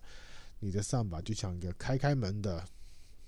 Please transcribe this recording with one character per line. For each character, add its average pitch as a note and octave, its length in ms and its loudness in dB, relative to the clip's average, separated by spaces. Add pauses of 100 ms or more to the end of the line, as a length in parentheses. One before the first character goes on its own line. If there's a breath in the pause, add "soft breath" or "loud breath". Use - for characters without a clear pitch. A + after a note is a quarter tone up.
(600 loud breath)
你 G2 120 0
的 G3+ 120 4
上 A2+ 260 4
把 D#2+ 100 -2
就 G#2+ 140 0
像 F#2 240 0
一 - 20 -4
个 F2 140 -2
开 - 240 2
开 C#3+ 160 6
门 G#2 280 2
的 F#2 240 0 (640 soft breath)